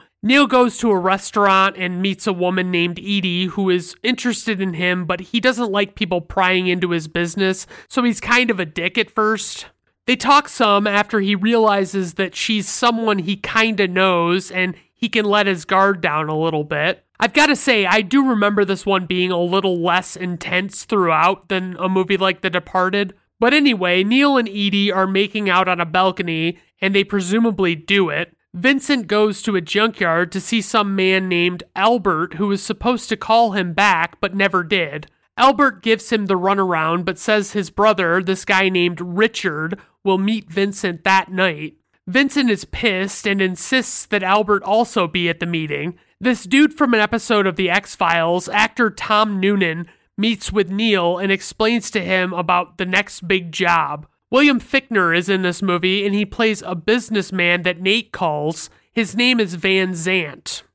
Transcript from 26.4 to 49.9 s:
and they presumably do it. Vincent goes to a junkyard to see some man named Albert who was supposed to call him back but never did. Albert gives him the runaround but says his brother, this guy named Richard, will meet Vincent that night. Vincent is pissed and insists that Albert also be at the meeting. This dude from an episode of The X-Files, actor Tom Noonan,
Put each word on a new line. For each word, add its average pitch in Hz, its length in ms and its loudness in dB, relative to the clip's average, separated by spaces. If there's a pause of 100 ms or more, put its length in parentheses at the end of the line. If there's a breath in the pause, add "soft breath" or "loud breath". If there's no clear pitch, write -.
and 196 140 0
they 196 80 4
presumably 196 720 0
do 185 340 0
it. 151 260 -6 (180)
Vincent 262 540 0
goes 208 340 0
to 208 140 -2
a 185 60 0
junkyard 175 680 0
to 190 100 -6
see 226 200 -2
some 202 340 0
man 190 320 0
named 175 360 -2 (120)
Albert 185 600 0
who 196 120 -2
was 196 140 -2
supposed 226 480 -4
to - 80 -2
call 226 360 2
him 180 200 -2
back 175 460 2
but 190 160 -4
never 190 280 0
did. 156 440 -4 (300)
Albert 269 440 4
gives 226 300 0
him 214 140 0
the 190 120 2
runaround 180 680 0
but 180 120 -4
says 214 360 -2
his 202 160 -2
brother, 190 520 2
this 185 240 -4
guy 190 240 2
named 175 320 0
Richard, 180 800 -2 (240 soft breath)
will 190 160 2
meet 208 320 -2
Vincent 196 520 -2
that 190 280 2
night. 175 440 -2 (300)
Vincent 269 460 2
is 196 140 -2
pissed 196 600 -4
and 196 160 0
insists 190 680 -2
that 208 160 -2
Albert 202 400 2
also 208 440 0
be 170 220 -2
at 165 100 -4
the 170 60 -6
meeting. 160 500 -6 (260 soft breath)
This 233 220 0
dude 277 300 4
from 247 200 2
an 220 60 4
episode 208 480 0
of 180 80 -2
The 185 160 0
X-Files, 170 760 0
actor 220 420 0
Tom 208 500 0
Noonan, 185 480 0 (300 soft breath)